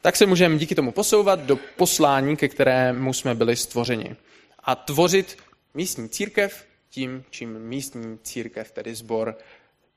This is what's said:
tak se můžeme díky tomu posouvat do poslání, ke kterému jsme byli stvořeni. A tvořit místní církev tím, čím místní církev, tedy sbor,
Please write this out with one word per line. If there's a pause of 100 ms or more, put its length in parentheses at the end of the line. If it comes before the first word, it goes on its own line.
tak
se
můžeme
díky
tomu
posouvat
do
poslání,
ke
kterému
jsme
byli
stvořeni. (440)
A
tvořit (360)
místní
církev (240)
tím,
čím
místní
církev,
tedy
sbor, (600)